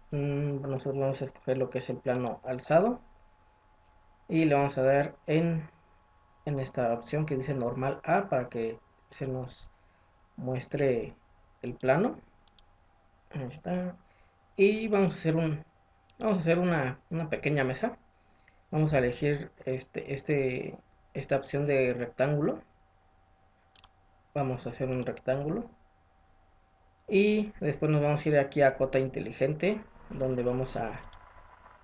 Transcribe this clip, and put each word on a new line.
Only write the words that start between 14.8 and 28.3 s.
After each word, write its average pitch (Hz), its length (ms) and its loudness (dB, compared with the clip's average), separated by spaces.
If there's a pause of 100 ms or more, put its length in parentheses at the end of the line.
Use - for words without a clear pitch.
vamos 196 240 4
a - 40 -8
hacer 160 200 0
un, 156 260 0 (560)
vamos 220 200 2
a - 20 -2
hacer 165 180 2
una, 160 400 0 (120)
una 160 180 -4
pequeña 147 340 0
mesa. 131 360 -2 (720)
Vamos 151 240 2
a 135 60 4
elegir 143 520 0 (140)
este, 131 480 -6
este, 135 640 -2 (340)
esta 139 240 -2
opción 143 300 -2
de 131 260 4
rectángulo. 143 680 0 (1700)
Vamos 131 320 -2
a 120 60 -6
hacer 127 180 -4
un 127 140 -2
rectángulo. 143 680 -2 (1400)
Y 214 540 4
después 151 320 0
nos 151 80 4
vamos 147 240 2
a 160 60 0